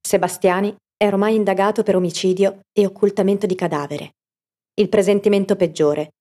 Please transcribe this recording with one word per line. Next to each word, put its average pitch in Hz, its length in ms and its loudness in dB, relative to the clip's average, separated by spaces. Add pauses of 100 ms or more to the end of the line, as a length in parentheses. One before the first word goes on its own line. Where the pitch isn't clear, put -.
Sebastiani 190 720 -2 (220)
è 214 100 0
ormai 202 300 0
indagato 202 480 0
per 202 100 0
omicidio 185 640 0 (140)
e 208 120 2
occultamento 196 640 0
di 185 80 0
cadavere. 147 600 -6 (600)
Il 202 140 0
presentimento 202 680 2
peggiore 156 540 0 (120)